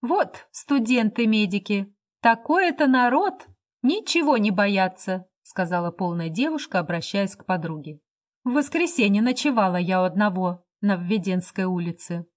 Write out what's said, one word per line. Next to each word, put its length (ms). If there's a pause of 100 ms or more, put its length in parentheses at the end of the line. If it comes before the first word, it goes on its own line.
«Вот, 480
студенты-медики, 1400 (260)
такой 480
это 180
народ, 600 (360)
ничего 540
не 140
боятся», 760 (160)
сказала 480
полная 380
девушка, 520
обращаясь 540
к 120
подруге. 540 (440)
В 80
воскресенье 720
ночевала 540
я 260
у 20
одного 600 (160)
на 140
Введенской 720
улице. 600 (100)